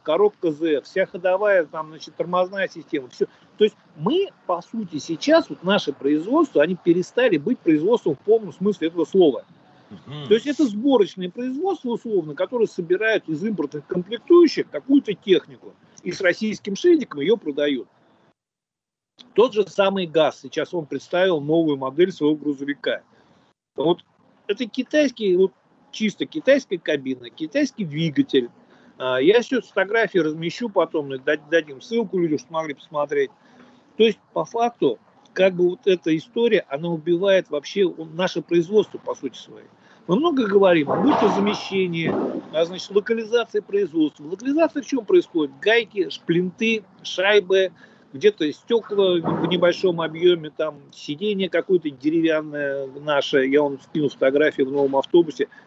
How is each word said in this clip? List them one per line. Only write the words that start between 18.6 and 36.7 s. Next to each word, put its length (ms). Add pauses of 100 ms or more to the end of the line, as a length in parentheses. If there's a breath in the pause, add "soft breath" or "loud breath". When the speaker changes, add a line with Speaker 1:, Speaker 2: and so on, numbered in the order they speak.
Speaker 1:
Тот 200
же 120
самый 400
газ, 360
сейчас 320
он 120
представил 540
новую 360
модель 360
своего 240
грузовика. 640 (760 soft breath)
Вот 280 (420)
это 200
китайский, 720
вот 160 (400)
чисто 340
китайская 520
кабина, 520
китайский 540
двигатель. 640 (480 soft breath)
А, 220
я 220
все 200
фотографии 560
размещу 520
потом, 400 (140)
да-, 120 (140)
дадим 300
ссылку 380
людям, 200
чтобы 120
смогли 240
посмотреть. 560 (640 soft breath)
То 80
есть, 160 (140)
по 100
факту, 540 (360)
как 200
бы 160
вот 160
эта 300
история, 520
она 220